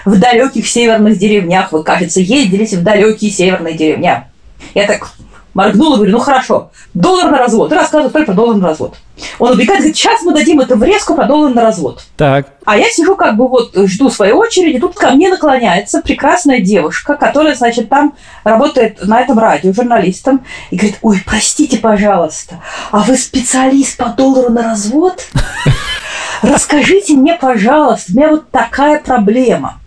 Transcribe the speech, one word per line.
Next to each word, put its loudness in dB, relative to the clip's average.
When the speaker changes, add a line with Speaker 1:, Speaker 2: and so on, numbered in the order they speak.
Speaker 1:
в 2
далеких 0
северных 2
деревнях. 0
Вы, -2
кажется, -2
ездились 0
в -2
далекие 0
северные -2
деревня». -2
Я 0
так -4
моргнула, 2
говорю: 2
«Ну 2
хорошо, -2
доллар 2
на 2
развод». 2
И 2
рассказываю 0
только 0
про 0
доллар 2
на 0
развод. -6
Он 2
убегает, 2
говорит: 0
«Сейчас 0
мы 0
дадим 2
эту 2
врезку 0
про 0
доллар 0
на 2
развод». -2
Speaker 2:
Так. 0
Speaker 1:
А 2
я 2
сижу, 0
как 0
бы, 2
вот, 0
жду 2
своей 0
очереди. 2
Тут -4
ко 0
мне 4
наклоняется 0
прекрасная 0
девушка, -2
которая, 0
значит, -2
там 0
работает 0
на 2
этом 0
радио 0
журналистом. 0
И -6
говорит: -2
«Ой, 0
простите, -2
пожалуйста, -2
а 0
вы 2
специалист 0
по -4
доллару 0
на 0
развод? -2
<laughs> -10
Расскажите 0
мне, 4
пожалуйста, 0
у 0
меня 4
вот -2
такая 0
проблема». 0